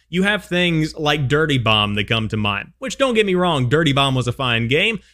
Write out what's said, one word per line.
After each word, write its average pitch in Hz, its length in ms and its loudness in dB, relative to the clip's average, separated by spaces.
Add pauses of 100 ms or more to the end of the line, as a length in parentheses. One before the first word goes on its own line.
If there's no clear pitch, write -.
you 180 140 0
have 202 200 0
things 170 520 0
like 147 340 0
Dirty 147 280 2
Bomb 107 360 2
that 104 160 -2
come 110 180 0
to 110 80 -4
mind, 104 440 -4
which, 262 180 -8
don't 262 160 0
get 214 120 2
me 185 100 0
wrong, 160 340 0
Dirty 147 240 2
Bomb 135 220 2
was 123 120 0
a 120 60 -4
fine 117 340 -2
game, 190 320 0 (140)